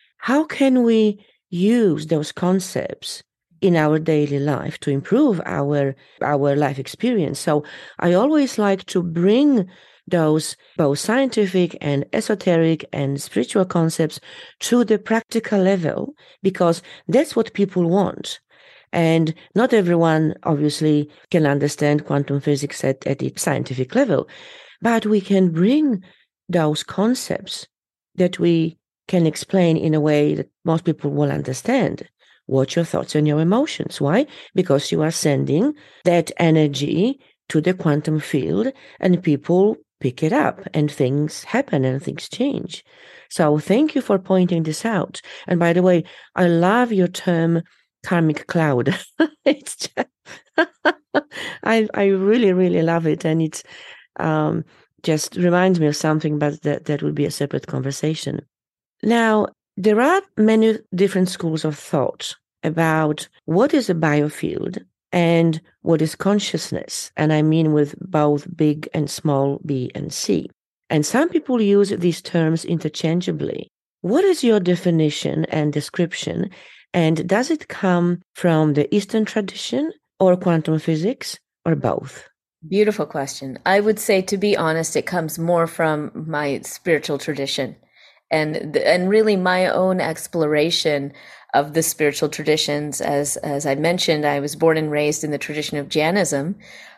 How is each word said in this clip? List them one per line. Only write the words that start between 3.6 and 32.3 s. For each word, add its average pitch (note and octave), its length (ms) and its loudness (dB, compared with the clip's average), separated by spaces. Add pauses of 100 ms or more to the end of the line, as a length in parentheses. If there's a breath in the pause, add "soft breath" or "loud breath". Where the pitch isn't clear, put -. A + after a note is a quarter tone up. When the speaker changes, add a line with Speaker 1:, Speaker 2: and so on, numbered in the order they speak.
Speaker 1:
in F3 160 4
our D3+ 220 4
daily D3 400 0
life C#3+ 400 -4
to - 120 -4
improve F#3+ 540 2
our, C#3+ 520 -2 (260 soft breath)
our C#3+ 320 2
life C#3 240 0
experience? F#3 600 -2
So D3 260 0 (340 loud breath)
I E3+ 140 2
always C4+ 460 2
like G3 280 0
to F3+ 160 -2
bring G3 680 2 (380 loud breath)
those D#3 500 0 (200 soft breath)
both D3 220 2
scientific G#3 840 0
and C#3+ 320 -2
esoteric E3 800 2
and C#3 280 -4
spiritual G3+ 440 -2
concepts D#3+ 560 -2 (400 loud breath)
to A#3+ 240 2
the G#3+ 140 2
practical A3 600 -2
level, F#3+ 540 0 (280 soft breath)
because F3+ 400 0 (260 loud breath)
that's A#3 280 2
what A3 160 -2
people F3+ 360 0
want. - 520 -2 (520 soft breath)
And E3 420 2 (200 loud breath)
not B3 200 2
everyone, E3 600 2 (100)
obviously, D3 640 0 (200 loud breath)
can D#3 160 2
understand D3 600 0
quantum C#3+ 340 -2
physics C#3+ 440 -4
at, C3+ 220 -2
at C#3 160 -4
its C3 200 -6
scientific B2+ 520 -4
level, A#3 340 0 (520 loud breath)
but A3+ 240 0
we G#3 160 2
can F#3+ 300 2
bring A3 520 2 (460 loud breath)
those D#3 340 0
concepts - 840 -4 (480)
that F3+ 240 0
we E3 400 0 (300)
can E3+ 180 2
explain E3 500 2
in D#3 180 0
a D#3 60 2
way D3 340 2
that D3+ 160 -8 (140)
most E3 200 0
people D3 260 -2
will C#3+ 200 0
understand. D3 800 -4 (380 soft breath)